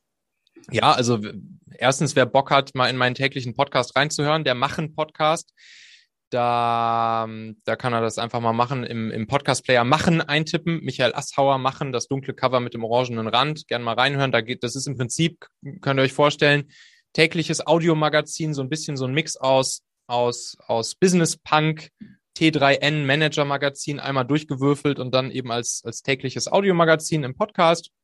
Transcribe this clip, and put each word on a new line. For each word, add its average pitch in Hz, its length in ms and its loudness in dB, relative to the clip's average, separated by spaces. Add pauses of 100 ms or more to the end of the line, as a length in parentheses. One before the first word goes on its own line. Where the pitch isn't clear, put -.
(720)
Ja, 120 220 4
also 117 280 2
w-, 104 120 -8 (440)
erstens, 135 380 0
wer 127 100 6
Bock 135 260 0
hat, 139 220 2
mal 127 160 0
in 127 80 -2
meinen 123 180 2
täglichen 131 380 -4
Podcast 135 440 -2
reinzuhören, 151 480 0
der 127 100 2
Machen-Podcast, 156 1000 -2 (800)
da, 117 1000 0
ähm, 110 360 -14
da 113 100 -2
kann 123 180 -2
er 113 80 0
das 113 160 -2
einfach 117 220 -4
mal 117 120 2
machen, 120 320 -2
im, 113 280 -6
im 110 160 -6
Podcast-Player 131 560 2
Machen 156 380 2
eintippen, 160 640 -2
Michael 131 300 0
Asshauer 139 460 0
Machen, 131 320 -4
das 120 160 -4
dunkle 135 260 -6
Cover 127 260 2
mit 120 140 -4
dem 117 100 -8
orangenen 117 440 -2
Rand, 143 400 0
gern 120 160 -4
mal 117 100 -2
reinhören. 135 380 2
Da 120 100 2
geht, 123 220 -8
das 120 120 -4
ist 135 120 -8
im 135 100 -6
Prinzip, 160 480 -2 (360)
könnt 135 180 0
ihr 135 40 4
euch 135 100 0
vorstellen, 147 580 2 (420)
tägliches 160 520 0
Audiomagazin, 156 880 2
so 135 80 -4
ein 127 60 -6
bisschen 156 280 -6
so 131 80 -2
ein 127 80 -2
Mix - 240 -2
aus, 131 460 2 (240)
aus, 120 580 -2
aus 117 300 -2
Business-Punk, 156 920 2 (440)
T 160 180 2
drei 139 240 4
N 147 300 0
Manager-Magazin, 143 920 -2
einmal 135 260 -2
durchgewürfelt 139 760 0
und 123 140 -4
dann 131 180 2
eben 127 200 -6
als, 120 340 -6
als 117 160 -12
tägliches 131 500 -4
Audiomagazin 165 720 2
im 127 140 -8
Podcast. 170 540 0 (120)